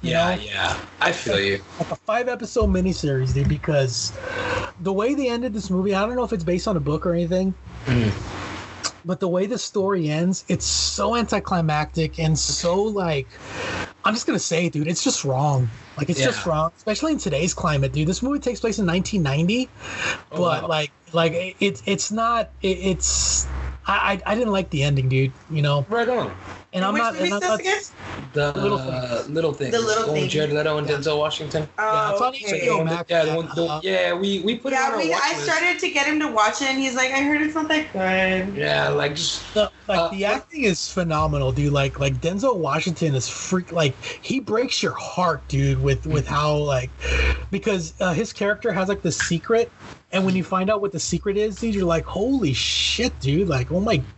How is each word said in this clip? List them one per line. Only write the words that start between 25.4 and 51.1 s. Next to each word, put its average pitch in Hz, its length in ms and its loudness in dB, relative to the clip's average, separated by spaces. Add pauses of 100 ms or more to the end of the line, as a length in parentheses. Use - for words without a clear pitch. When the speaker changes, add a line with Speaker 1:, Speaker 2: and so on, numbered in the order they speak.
Speaker 1:
you 156 100 -2
know? 143 300 2
Speaker 2:
Right 233 180 2
on. 190 240 0 (400)
Speaker 1:
And 185 120 0
I'm 196 100 2
Speaker 3:
Which 233 80 2
Speaker 1:
not, 226 120 0
Speaker 3:
movie - 100 -2
Speaker 1:
and 196 100 0
I'm - 40 0
Speaker 3:
is - 20 -2
this 415 100 0
Speaker 1:
not 302 100 2
Speaker 3:
again? 392 200 0 (520)
Speaker 2:
The 143 280 2
Speaker 1:
Little 135 180 2
Things. 127 500 -4
Speaker 2:
Little 156 240 0
Things. 135 200 -4
Speaker 3:
The 233 80 2
Little 226 300 2
Speaker 2:
Oh, - 40 0
Speaker 3:
Things. 147 180 0
Speaker 2:
Jared 151 200 0
Leto 151 260 2
and 147 100 -4
Speaker 1:
Yeah. 147 100 2
Speaker 2:
Denzel 151 200 0
Washington. 151 580 -2
Speaker 3:
Oh, 208 60 -2
Speaker 1:
Yeah, 214 300 2
it's 202 80 0
on 247 80 2
Speaker 3:
okay. 269 180 -6
Speaker 1:
H 190 160 0
B 165 60 2
O 165 160 2
Max, 170 260 -2
Speaker 2:
Yeah, 170 120 4
the 156 40 4
Speaker 1:
man. 156 120 0
Speaker 2:
one, 165 180 -4
the, 170 80 2
Speaker 1:
Uh, 156 180 -2
Speaker 2:
yeah, 180 320 2
we, 196 280 0
we 214 140 0
put 262 160 -4
it 262 40 0
Speaker 3:
Yeah, 262 100 2
Speaker 2:
on 269 60 0
our 220 60 -2
Speaker 3:
we, 170 120 0
Speaker 2:
watch - 140 2
Speaker 3:
I 311 80 2
Speaker 2:
list. 320 140 -4
Speaker 3:
started 339 340 2
to 359 100 0
get 277 160 2
him 302 140 2
to 302 80 0
watch 220 340 2
it, 269 60 0
and 269 100 0
he's 262 160 0
like, 254 160 2
"I 269 120 2
heard 294 200 2
it's 302 140 -2
not 311 100 0
that 311 260 0
good." 190 640 0
Speaker 2:
Yeah, 143 340 2
like, 147 260 0
just - 360 -6
Speaker 1:
The, 208 160 2 (200)
like, 196 100 2
Speaker 2:
uh, 170 120 2
Speaker 1:
the 190 120 -4
Speaker 2:
what 202 100 2
Speaker 1:
acting 302 300 -6
is 196 260 0
phenomenal, 156 600 0
dude. 143 220 2
Like, 139 260 0
like, 135 220 0
Denzel 202 360 2
Washington 156 600 0
is 123 120 -2
freak, - 440 -4
like, 160 240 2 (260)
he 240 160 -2
breaks 233 420 0
your 175 140 0
heart, 170 540 -2
dude, 135 340 2
with, 139 240 2
with 151 200 0
Speaker 2:
Mm-hmm. 143 80 -4
Speaker 1:
how, 151 200 2
like, 135 360 0 (600)
because, 190 480 -2
uh, 185 140 2
his 202 200 0
character 208 380 0
has, 190 180 0
like, 196 140 0
this 170 160 0
secret, 226 540 2 (400)
and 190 120 2
when 185 120 2
you 180 80 0
find 185 260 0
out 214 100 2
what 202 120 -2
the 165 80 -4
secret 196 360 -2